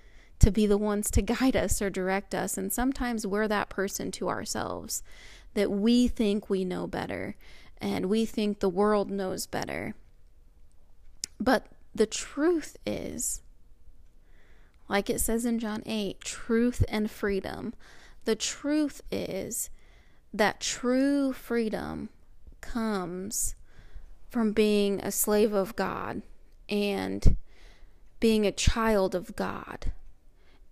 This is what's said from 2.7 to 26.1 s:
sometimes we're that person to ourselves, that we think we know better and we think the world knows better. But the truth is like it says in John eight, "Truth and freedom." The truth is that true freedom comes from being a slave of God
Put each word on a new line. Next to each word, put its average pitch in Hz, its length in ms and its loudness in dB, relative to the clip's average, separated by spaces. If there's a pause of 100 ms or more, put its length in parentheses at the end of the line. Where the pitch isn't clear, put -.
sometimes 240 540 -2
we're 208 220 0
that 208 220 0
person 190 420 -4
to - 180 -4
ourselves, - 720 -4 (540)
that 202 160 2
we 240 360 6
think 208 400 0
we 190 160 0
know 180 220 -4
better - 500 -6 (440)
and 196 280 -2
we 220 180 2
think 208 340 -2
the 196 100 2
world 202 400 2
knows 190 380 -4
better. - 480 -6 (1400)
But 220 280 2 (260)
the 214 120 2
truth 302 800 -2
is - 560 -6 (1500)
like 202 200 2
it - 100 0
says 233 260 0
in 233 140 0
John 214 260 -6
eight, 208 360 -4
"Truth - 680 0
and 214 240 -2
freedom." 202 640 -4 (520)
The 220 100 2
truth 294 680 -2 (100)
is - 580 -6 (640)
that 208 260 2
true 269 760 2
freedom 220 760 -4 (520)
comes 196 960 -4 (720)
from 220 220 2
being 208 500 4
a 202 100 -4
slave 208 420 2
of 190 220 0
God 185 460 -4 (480)